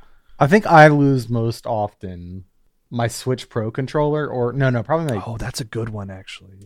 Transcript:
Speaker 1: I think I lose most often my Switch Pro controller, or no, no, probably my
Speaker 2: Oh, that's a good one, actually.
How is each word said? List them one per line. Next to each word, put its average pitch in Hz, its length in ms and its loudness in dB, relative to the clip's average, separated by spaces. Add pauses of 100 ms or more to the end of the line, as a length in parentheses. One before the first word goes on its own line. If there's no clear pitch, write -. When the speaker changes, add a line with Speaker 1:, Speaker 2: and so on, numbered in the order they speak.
(400)
Speaker 1:
I 139 80 4
think 202 200 4
I 156 220 10
lose 139 400 2
most 113 360 -4
often 92 800 -8 (460)
my 117 160 -4
Switch 127 420 -6
Pro 110 220 -6
controller, 147 560 -2
or 120 260 -4
no, 135 160 0
no, 123 140 0
probably 156 340 -2
my 95 80 -8
Speaker 2:
Oh, 113 120 -10
that's 110 220 -8
a 120 60 -8
good 113 240 -6
one, 101 220 -10
actually. 95 540 -20